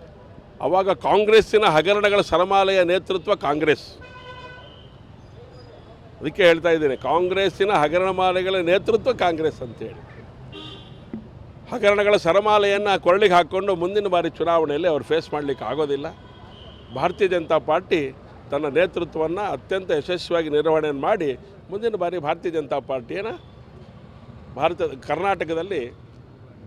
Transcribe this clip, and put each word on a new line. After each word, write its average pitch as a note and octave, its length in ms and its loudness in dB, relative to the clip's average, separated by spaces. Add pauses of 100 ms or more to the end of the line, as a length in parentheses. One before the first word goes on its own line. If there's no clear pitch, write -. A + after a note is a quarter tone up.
(600)
ಅವಾಗ F#3 300 0
ಕಾಂಗ್ರೆಸ್ಸಿನ G#3 760 4
ಹಗರಣಗಳ G3+ 560 4
ಸರಮಾಲೆಯ F#3+ 640 2
ನೇತೃತ್ವ F#3 500 -2
ಕಾಂಗ್ರೆಸ್. D3+ 640 -2 (2250)
ಅದಕ್ಕೆ D#3+ 240 0
ಹೇಳ್ತಾ E3 260 6
ಇದ್ದೇನೆ, D3+ 260 2
ಕಾಂಗ್ರೆಸ್ಸಿನ F3+ 720 0
ಹಗರಣ F3 400 2
ಮಾಲೆಗಳ F#3 440 0
ನೇತೃತ್ವ G3 580 0
ಕಾಂಗ್ರೆಸ್ D#3+ 500 -2
ಅಂತೇಳಿ. A2 500 -14 (1600)
ಹಗರಣಗಳ G#3 440 4
ಸರಮಾಲೆಯನ್ನು G3+ 840 2
ಕೊರಳಿಗೆ F#3 340 4
ಹಾಕ್ಕೊಂಡು F#3 420 2
ಮುಂದಿನ G3 300 -2
ಬಾರಿ E3+ 240 0
ಚುನಾವಣೆಯಲ್ಲಿ E3 580 0
ಅವ್ರು D3 160 0
ಫೇಸ್ D3+ 280 -2
ಮಾಡಲಿಕ್ಕೆ C#3+ 320 -6
ಆಗೋದಿಲ್ಲ. C#3+ 420 -4 (880)
ಭಾರತೀಯ F3 340 -2
ಜನತಾ E3 300 0
ಪಾರ್ಟಿ D3+ 560 -2 (360)
ತನ್ನ D3 160 -4
ನೇತೃತ್ವವನ್ನು E3+ 840 -2
ಅತ್ಯಂತ F#3 380 -6
ಯಶಸ್ವಿಯಾಗಿ E3 580 -2
ನಿರ್ವಹಣೆಯನ್ನು D3+ 520 2
ಮಾಡಿ D#3+ 340 0 (360)
ಮುಂದಿನ G#3 260 -4
ಬಾರಿ F3 220 -4
ಭಾರತೀಯ E3+ 320 -4
ಜನತಾ D3 280 -4
ಪಾರ್ಟಿಯನ್ನು C3+ 720 -8 (1040)
ಭಾರತ, E3 280 -2
ಕರ್ನಾಟಕದಲ್ಲಿ D#3+ 1120 -6 (720)